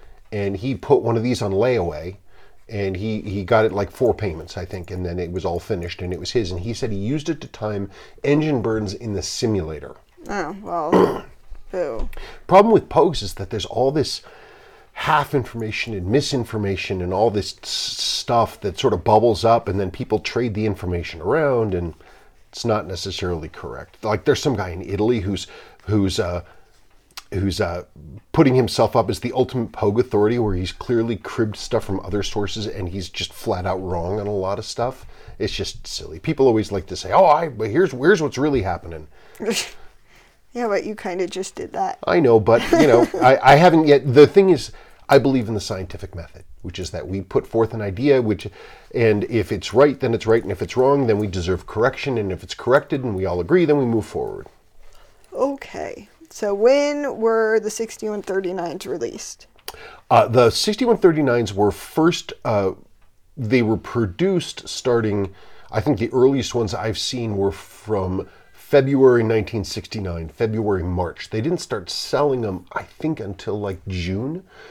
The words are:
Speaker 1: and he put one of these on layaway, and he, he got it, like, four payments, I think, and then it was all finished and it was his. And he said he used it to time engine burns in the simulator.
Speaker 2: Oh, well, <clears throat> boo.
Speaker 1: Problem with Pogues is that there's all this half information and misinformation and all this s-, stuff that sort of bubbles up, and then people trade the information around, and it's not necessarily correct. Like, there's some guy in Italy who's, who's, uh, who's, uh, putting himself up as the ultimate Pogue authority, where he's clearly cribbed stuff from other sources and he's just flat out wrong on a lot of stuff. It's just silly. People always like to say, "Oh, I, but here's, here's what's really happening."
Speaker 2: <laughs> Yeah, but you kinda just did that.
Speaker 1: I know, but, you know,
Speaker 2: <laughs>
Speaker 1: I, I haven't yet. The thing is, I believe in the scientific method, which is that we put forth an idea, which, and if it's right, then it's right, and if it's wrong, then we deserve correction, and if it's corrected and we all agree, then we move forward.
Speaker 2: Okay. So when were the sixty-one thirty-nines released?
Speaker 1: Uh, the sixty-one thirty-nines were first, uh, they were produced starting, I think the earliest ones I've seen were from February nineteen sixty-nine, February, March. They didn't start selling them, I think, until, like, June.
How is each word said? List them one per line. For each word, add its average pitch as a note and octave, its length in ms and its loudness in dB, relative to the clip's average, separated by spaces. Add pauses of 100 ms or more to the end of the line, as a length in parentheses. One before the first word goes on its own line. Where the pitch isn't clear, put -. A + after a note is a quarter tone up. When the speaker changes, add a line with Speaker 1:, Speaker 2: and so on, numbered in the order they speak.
(320)
Speaker 1:
and G2+ 240 -2
he B2 180 -4
put - 280 2
one A2+ 140 0
of A2 60 0
these A#2+ 180 -2
on G2+ 120 -4
layaway, F#2+ 640 -2 (520)
and G2 280 -4
he, G#2+ 260 -6
he G2 200 -6
got A2 220 2
it, A2 80 2
like, G2 180 -2
four A#2 240 0
payments, D#2+ 420 -8
I F2+ 80 -10
think, F#2 280 -12
and F2+ 120 -6
then F2 140 -6
it F2 140 -6
was F2+ 120 -6
all F2 140 -4
finished E2+ 440 -8
and F2+ 100 -6
it E2 80 -8
was B2 100 -10
his. G2+ 220 -2
And F2+ 80 -6
he A2+ 120 -6
said A2 200 -6
he G2+ 60 -4
used C3+ 300 -4
it D3+ 120 -4
to B2+ 80 -14
time G#2 420 -6 (320)
engine D3 400 2
burns A2 320 -2
in A2+ 180 -8
the F#2 120 -4
simulator. D#2 720 -4 (320)
Speaker 2:
Oh, F#3+ 340 -6
well, E3+ 640 0 (240)
<clears throat> - 240 -16
boo. D3 360 -4 (380)
Speaker 1:
Problem G#3 260 6
with - 160 4
Pogues D#3 360 2
is F#2 100 -8
that F#2+ 160 -10
there's G#2+ 160 -6
all B2+ 240 0
this D3 320 -2 (720)
half D3+ 420 0
information A2+ 600 -4
and F2 120 -6
misinformation G#2+ 960 -2
and F2+ 100 -4
all G#2 160 4
this G2+ 320 -4
s-, - 80 -16
stuff - 920 -2
that F#2+ 180 -6
sort A#2+ 140 2
of F#2 100 0
bubbles A2 420 4
up, A#2 220 4
and G2 140 -2
then F#2+ 100 -2
people A2 300 -2
trade A#2+ 340 -2
the G#2+ 100 -2
information F2+ 560 -4
around, A#2 540 0
and E2+ 180 -4 (600)
it's - 120 -10
not G#2+ 220 -2
necessarily F2 600 -6
correct. - 560 -16
Like, G#2+ 200 -2
there's C#3 160 2
some C3+ 140 0
guy G2 140 -4
in F2 140 -10
Italy G#2+ 360 0
who's, F#2 300 -6 (380)
who's, G2 340 2
uh, F2 240 -4 (880)
who's, F#2+ 280 -2
uh, F2 220 -4 (500)
putting C#3 220 4
himself A#2 400 2
up A#2+ 160 2
as G2+ 80 -4
the A#2+ 140 -6
ultimate B2 400 -2
Pogue G#2 260 0
authority, A2+ 400 2
where G#2+ 160 0
he's F#2 160 -4
clearly A#2 460 -2
cribbed G#2+ 400 -4
stuff - 260 -4
from F#2+ 180 -4
other G2 220 -4
sources G#2 460 -4
and F#2 200 -6
he's F2+ 200 -8
just - 240 -10
flat F#2 340 -4
out F#2+ 160 -2
wrong F2+ 380 -4
on G2+ 80 -6
a G#2 40 -4
lot G2 280 -2
of - 40 -10
stuff. B2 400 -6 (360)
It's G#2 120 -2
just - 320 -8
silly. - 360 -12
People D3 260 2
always A2 240 2
like G2 160 -4
to F2+ 100 -10
say, F#2 140 -8
"Oh, F3 160 6
I, D#3 220 4
but A2 200 -6
here's, E3 220 2
here's D#3+ 320 2
what's C3+ 160 -4
really C#3 240 2
happening." E2 460 -8 (320)
Speaker 2:
<laughs> G3+ 60 -8 (1080)
Yeah, A#3+ 160 -4
but G3+ 160 0
you G#3+ 120 -8
kinda F#3 300 -4
just - 300 -8
did - 160 -10
that. - 340 -4
Speaker 1:
I F3 120 4
know, A#2 220 8
but, G#2 200 6 (120)
you E4 140 8
know, A#2+ 240 8
Speaker 2:
<laughs> F3 120 -4
Speaker 1:
I, C3 180 8
I C3+ 160 10
haven't D#3+ 300 8
yet. C#3+ 280 6
The C#3+ 120 12
thing F#3+ 240 6
is, C#3 220 0 (360)
I C#3 100 8
believe C3 280 0
in A2+ 80 -4
the G2+ 60 -4
scientific F#2+ 540 -10
method, - 300 -16 (180)
which F2+ 160 -12
is F2 120 -8
that D2+ 160 -10
we F#2+ 140 -4
put - 260 -2
forth A2+ 280 0
an A2 60 -6
idea, A#2+ 420 2
which, G#2 260 -2 (440)
and G#2+ 320 4
if A2+ 280 -2
it's F#2 220 -6
right, C3+ 240 6
then A#2 160 0
it's A2 120 -4
right, A2+ 160 4
and F#2+ 80 -6
if F#2+ 120 -6
it's F#2 140 -8
wrong, C3+ 300 4
then G#2+ 120 4
we G#2+ 100 -2
deserve F2+ 380 -4
correction, B2+ 520 -2
and G2 140 -4
if E2+ 100 -10
it's - 120 -12
corrected C3 500 0
and A2 100 -4
we F#2 120 -2
all F2 140 -2
agree, E3+ 240 4
then D3 140 4
we C3+ 60 2
move A2+ 220 0
forward. G1+ 400 -8 (840)
Speaker 2:
Okay. - 760 -6 (240)
So G3+ 220 -4
when C#4+ 640 2
were A3 400 2
the G#3 120 -4
sixty-one G#3+ 520 -8
thirty-nines F#3 640 -4
released? - 640 -8 (640)
Speaker 1:
Uh, A2 160 8
the A#2+ 220 6
sixty-one G#3+ 480 0
thirty-nines B2+ 540 2
were G2+ 200 2
first, - 600 0 (120)
uh, G2+ 280 0 (640)
they B2 260 2
were G#2+ 140 2
produced C#3+ 920 -2
starting, G#2 640 0 (380)
I G#2+ 80 -2
think C3+ 180 0
the A2+ 140 -2
earliest C3 420 4
ones A2+ 180 -2
I've G#2 260 -4
seen A#2 380 -4
were G2 140 0
from F#2+ 800 -4 (240)
February C3 720 4
nineteen A2 400 0
sixty-nine, F2+ 640 -8
February, G#2+ 560 -2
March. F2 460 -4
They A2+ 100 -4
didn't E3 180 -2
start G2+ 320 -8
selling C3+ 520 -2
them, F#2+ 220 -4 (100)
I G2+ 100 -8
think, - 340 -6
until, G2+ 400 -8
like, G2 300 -6
June. G2 560 -6 (260)